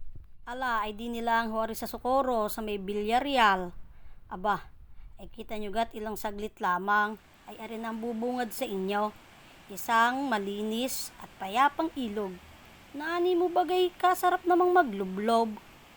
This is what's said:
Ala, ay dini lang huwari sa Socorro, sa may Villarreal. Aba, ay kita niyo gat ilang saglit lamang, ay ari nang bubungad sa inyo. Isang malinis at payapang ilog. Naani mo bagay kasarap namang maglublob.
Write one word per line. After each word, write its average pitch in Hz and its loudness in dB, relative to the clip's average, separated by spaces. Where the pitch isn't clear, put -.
Ala, 240 -2
ay 214 -4
dini 233 -6
lang 226 2
huwari 220 -2
sa 220 -6
Socorro, 247 0
sa - -6
may 214 -2
Villarreal. 208 2
Aba, 196 -2
ay 202 -16
kita 226 -10
niyo 208 -4
gat 226 0
ilang 214 -6
saglit 208 -6
lamang, 208 2
ay 208 -16
ari 226 -10
nang 226 -6
bubungad 240 -4
sa 254 -4
inyo. 202 0
Isang 240 2
malinis 214 -2
at - -18
payapang 262 2
ilog. 208 -4
Naani 339 0
mo 349 4
bagay 359 2
kasarap 359 4
namang 359 6
maglublob. 214 2